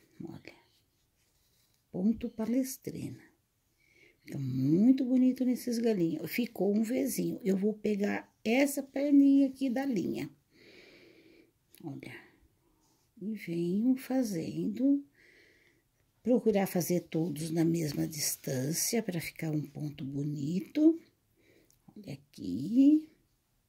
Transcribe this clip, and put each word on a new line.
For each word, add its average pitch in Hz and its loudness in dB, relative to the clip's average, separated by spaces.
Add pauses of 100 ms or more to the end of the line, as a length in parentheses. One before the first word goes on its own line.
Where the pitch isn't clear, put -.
(240)
olha, - -16 (1400)
ponto 220 -2
palestrina. 220 -6 (1040)
Fica - -10
muito 156 4
bonito 254 2
nesses 240 -2
galinhos. 170 0
Ficou 202 -2
um 220 2
Vzinho. 220 -2
Eu 190 0
vou 208 0
pegar 202 -4 (100)
essa 269 0
perninha 277 6
aqui 262 -4
da 262 -2
linha. 240 -2 (1500)
Olha. 135 -14 (1040)
E 214 -6
venho 196 0
fazendo. 214 -2 (1160)
Procurar 202 2
fazer 175 0
todos 160 -4
na 165 2
mesma 160 0
distância 151 -4
pra 175 -4
ficar - -6
um 151 0
ponto 143 -10
bonito. 151 0 (920)
Olha - -14
aqui, 233 2 (600)